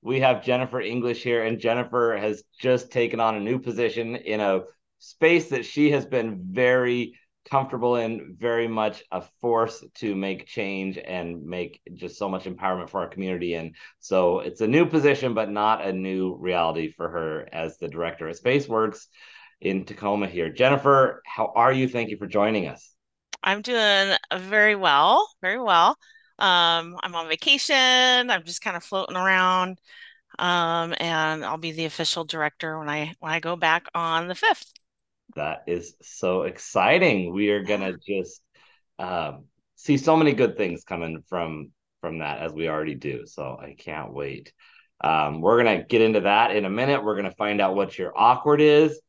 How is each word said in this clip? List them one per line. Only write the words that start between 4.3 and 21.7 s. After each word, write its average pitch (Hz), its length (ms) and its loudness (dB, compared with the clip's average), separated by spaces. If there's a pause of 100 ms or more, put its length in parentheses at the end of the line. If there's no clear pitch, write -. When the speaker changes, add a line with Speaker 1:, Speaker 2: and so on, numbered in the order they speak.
Speaker 1:
a 95 200 2 (380)
space 165 500 2
that 123 160 -4
she 147 260 2
has 139 140 0
been 113 460 -4
very 123 640 2 (320)
comfortable 127 460 0
in, 110 440 -4
very 117 280 0
much 110 440 -4
a 92 100 -6 (200)
force 113 420 -2 (120)
to 104 200 -4
make 95 300 -6
change 95 540 -8
and 85 440 -10
make 87 380 -10 (140)
just 87 240 -14
so 101 100 -4
much 92 140 -6
empowerment 92 460 -6
for 98 100 -6
our 87 80 -6
community. 90 480 -6
And 82 200 -10 (240)
so 92 400 2
it's - 220 -8
a 110 60 0
new 151 180 6
position, 147 480 2
but 107 160 -2
not 107 340 0
a 98 80 -2
new 92 440 -2
reality 82 560 -2
for 82 180 -8
her 80 420 -6
as 82 260 -8
the 82 100 -10
director 80 400 -8
of 85 120 -10
Spaceworks 113 680 -2 (540)
in 95 220 -2
Tacoma 101 440 -4
here. 85 220 -4
Jennifer, 135 760 4
how - 300 -4
are 123 180 4